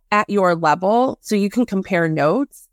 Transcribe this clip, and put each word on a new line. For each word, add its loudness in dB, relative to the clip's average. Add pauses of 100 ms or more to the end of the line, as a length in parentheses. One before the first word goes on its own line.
(140)
at 0
your 2
level 0
so -4
you 0
can 0
compare -2
notes -2